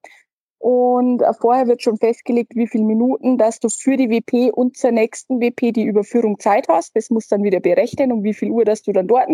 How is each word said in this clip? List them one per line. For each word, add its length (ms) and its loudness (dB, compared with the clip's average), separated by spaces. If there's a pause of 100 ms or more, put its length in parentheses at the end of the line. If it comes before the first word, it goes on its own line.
(600)
Und, 600 2
äh, 120 2
vorher 340 2
wird 140 0
schon 160 0
festgelegt, 580 -2
wie 100 0
viele 160 -2
Minuten, 560 0
dass 220 0
du 80 -2
für 280 -2
die 140 0
W 100 0
P 300 0
und 260 -2
zur 140 0
nächsten 500 -2
W 120 0
P 180 -2
die 140 -2
Überführung 560 -2
Zeit 280 0
hast. 280 -2
Das 140 -4
muss 180 -2
dann 160 0
wieder 160 0
berechnen, 500 0
um 140 -4
wie 100 -2
viel 160 -6
Uhr, 140 0
dass 180 0
du 80 -4
dann 160 -2
dort 280 2